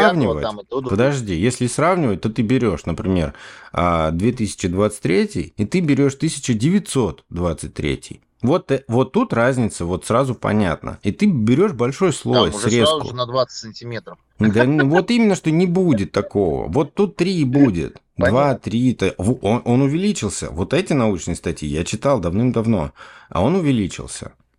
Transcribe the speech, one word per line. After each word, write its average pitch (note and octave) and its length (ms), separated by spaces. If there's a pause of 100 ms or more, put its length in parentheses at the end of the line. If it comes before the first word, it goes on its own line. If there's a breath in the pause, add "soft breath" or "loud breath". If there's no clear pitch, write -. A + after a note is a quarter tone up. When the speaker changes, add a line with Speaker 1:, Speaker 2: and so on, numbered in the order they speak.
Speaker 1:
сравнивать, B2+ 400
Speaker 2:
там G#2+ 180
и - 40
то, - 20
и - 20
другое. C3 220
Speaker 1:
подожди, A#2 460
если B2 320
сравнивать, D3+ 520
то - 80
ты A#2 140
берешь, A2+ 420
например, E2+ 480 (400 loud breath)
а, E2 380
две F#2+ 220
тысячи G#2 360
двадцать G2+ 320
третий, G3 560
и G#3+ 80
ты F#3+ 160
берешь C#3 360
тысяча - 360
девятьсот B2+ 760
двадцать E2+ 420
третий. - 480 (220)
Вот, D#3 300
э, C3+ 160
вот B2 240
тут A#3+ 200
разница A#2 540
вот F2 180
сразу B2+ 300
понятна. G#2+ 720
И G2+ 80
ты - 140
берешь D3 460
большой C3+ 400
слой, A#2 380
Speaker 2:
Там - 80
уже A#2 100
Speaker 1:
срезку. A#2+ 280
Speaker 2:
сразу - 140
же A#2 60
на B2 80
двадцать B2 340
сантиметров. A2 600 (220)
Speaker 1:
Да A2 240
н-, D3 260
вот F3+ 220
именно, A3+ 240
что - 160
не E3+ 140
будет E3+ 460
такого. E2 560
Вот C#3+ 260
тут G3+ 220
три F3+ 240
и C#3+ 40
будет. A#2+ 580 (140)
Speaker 2:
Понятно. B2 140
Speaker 1:
Два, C3+ 260
три A#2+ 360
это - 240
в-, A#2 300
он, A2+ 180
он A#2+ 180
увеличился. D3 680
Вот F#2+ 240
эти F#3 180
научные G#2 440
статьи D#2+ 320
я D#2 160
читал C3 340
давным-давно, G#2+ 720 (400 loud breath)
а E2 140
он D#3 100
увеличился. C3+ 760 (260)